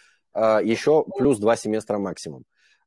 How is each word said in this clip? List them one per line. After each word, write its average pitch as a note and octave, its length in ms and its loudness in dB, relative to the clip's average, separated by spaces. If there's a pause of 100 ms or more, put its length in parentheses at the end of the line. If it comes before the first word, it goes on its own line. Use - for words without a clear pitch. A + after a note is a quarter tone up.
(340)
э, G#2+ 300 2
еще C#3+ 400 2
плюс C3 340 0
два A2+ 180 2
семестра G#2+ 420 -4
максимум. F2 460 -8 (420)